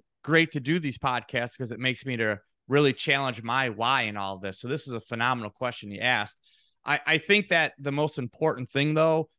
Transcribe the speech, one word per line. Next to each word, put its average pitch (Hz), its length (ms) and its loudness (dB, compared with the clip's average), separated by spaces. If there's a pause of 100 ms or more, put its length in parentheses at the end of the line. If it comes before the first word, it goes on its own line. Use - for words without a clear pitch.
(240)
great 160 280 4
to 143 100 -4
do 156 180 0
these 143 180 -4
podcasts 120 600 -2
'cause 120 160 -8
it 107 60 -10
makes 127 260 -2
me 131 120 -4
to 107 220 0 (300)
really 139 240 6
challenge 135 500 0
my 123 260 0
why 117 340 2
in 107 120 -4
all 98 200 -4
of 92 60 -12
this. 95 200 -8
So 120 80 -8
this 147 180 -4
is 127 60 -6
a 110 80 -6
phenomenal 117 480 -2
question 113 420 -8
you 98 80 -10
asked. 113 380 0 (480)
I, 143 200 0
I 160 120 4
think 202 320 2
that 160 280 2
the 139 140 -4
most 147 260 -2
important 127 520 -2
thing, 147 240 2
though, 160 460 2